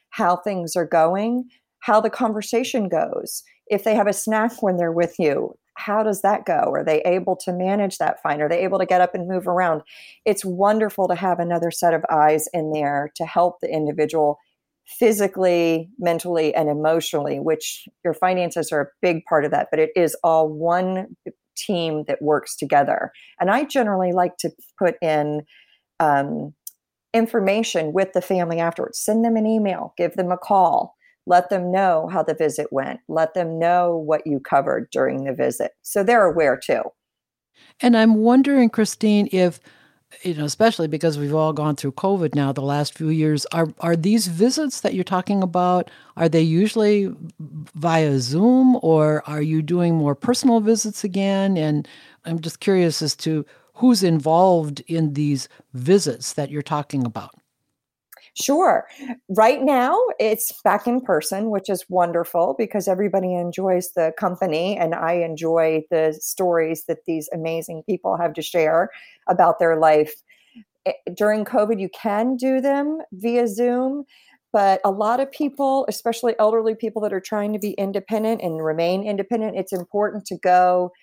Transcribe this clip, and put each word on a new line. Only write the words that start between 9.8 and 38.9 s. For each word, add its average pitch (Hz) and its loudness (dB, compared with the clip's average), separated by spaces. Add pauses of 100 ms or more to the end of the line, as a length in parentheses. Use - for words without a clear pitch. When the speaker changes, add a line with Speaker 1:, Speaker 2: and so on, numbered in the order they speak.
Speaker 1:
It's 202 0
wonderful 196 0
to 180 0
have 175 -2
another 170 -2
set 170 0
of 165 0
eyes 151 4
in 156 -2
there 147 -4
to 165 -6
help 175 0
the - -6
individual 151 0 (480)
physically, 185 0
mentally, 170 0
and 156 0
emotionally, 151 -2
which - -4 (180)
your 170 0
finances 175 -2
are 151 0
a 143 -4 (140)
big 170 0
part 151 2
of 151 0
that, 147 -2
but 156 0
it 156 2
is 165 2
all 160 4
one 185 -2 (400)
team 165 -4
that - -4
works 147 0
together. 143 0 (300)
And 180 0
I 254 2
generally 202 0
like 180 0
to 165 -4 (280)
put 175 2
in, 151 0 (540)
um, 147 0 (580)
information 208 0
with 190 0
the 180 0
family 170 0
afterwards. - -4
Send 220 0
them 226 2
an 220 0
email, 208 0
give 175 -2
them 180 -2
a 180 -2
call, - 2 (320)
let 175 4
them 180 -2
know 180 2
how 180 0
the 156 0
visit 147 -2
went, 135 -4
let 160 0
them 165 -2
know 175 2
what 156 -2
you 143 -2
covered 139 0
during 131 -2
the 135 -4
visit. 131 -2 (100)
So 202 -2
they're 220 4
aware 147 2
too. 123 -2 (960)
Speaker 2:
And 240 4
I'm 220 6
wondering, 247 4
Christine, 214 0